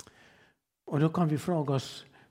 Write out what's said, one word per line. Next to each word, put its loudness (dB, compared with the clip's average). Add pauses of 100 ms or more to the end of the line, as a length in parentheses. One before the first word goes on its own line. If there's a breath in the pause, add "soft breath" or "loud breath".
(840 soft breath)
Och 0
då 6
kan 2
vi 0
fråga 0
oss, -6 (240 soft breath)